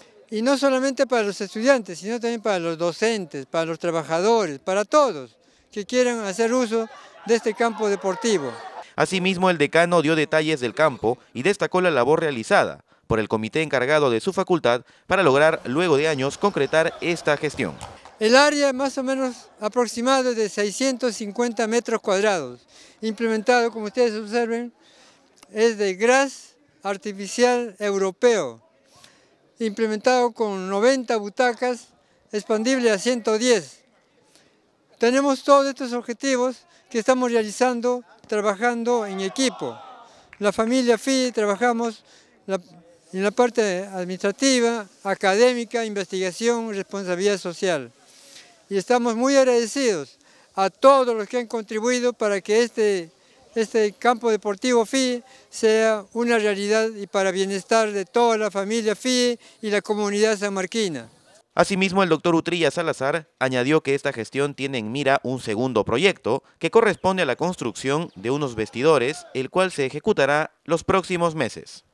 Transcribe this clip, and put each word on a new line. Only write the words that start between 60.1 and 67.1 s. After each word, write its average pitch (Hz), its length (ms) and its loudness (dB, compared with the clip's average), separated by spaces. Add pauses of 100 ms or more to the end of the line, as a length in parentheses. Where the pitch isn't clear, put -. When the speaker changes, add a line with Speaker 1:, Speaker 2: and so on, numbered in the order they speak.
Speaker 1:
sanmarquina. 190 720 -4 (460)
Speaker 2:
Asimismo, 185 480 2
el 185 60 2
doctor 165 260 2
Utrilla 165 380 0
Salazar 156 560 -4 (100)
añadió 135 440 2
que 139 120 0
esta 139 180 -2
gestión 131 400 -4
tiene 135 260 -6
en 107 120 -6
mira 135 320 0
un 123 180 -6
segundo 113 440 0
proyecto 135 580 0 (160)
que 160 140 -2
corresponde 190 500 2